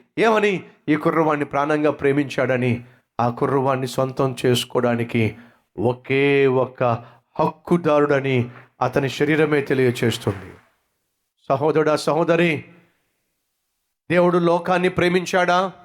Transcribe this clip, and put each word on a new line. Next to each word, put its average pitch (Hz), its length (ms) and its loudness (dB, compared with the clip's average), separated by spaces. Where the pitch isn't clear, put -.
ఏమని? 208 460 0
ఈ 151 80 2
కుర్రవాణ్ణి 151 480 0
ప్రాణంగా 147 460 0
ప్రేమించాడని. 131 920 0
ఆ 120 100 0
కుర్రవాణ్ణి 131 560 -2
సొంతం 131 500 -2
చేసుకోవడానికి 120 920 0
ఒకే 135 680 0
ఒక్క 127 360 0
హక్కుదారుడని 143 1120 0
అతని 135 280 -2
శరీరమే 147 520 0
తెలియచేస్తుంది. 120 880 -2
సహోదరుడా, 151 480 0
సహోదరి, 160 680 0
దేవుడు 180 280 2
లోకాన్ని 175 500 0
ప్రేమించాడా? 180 840 0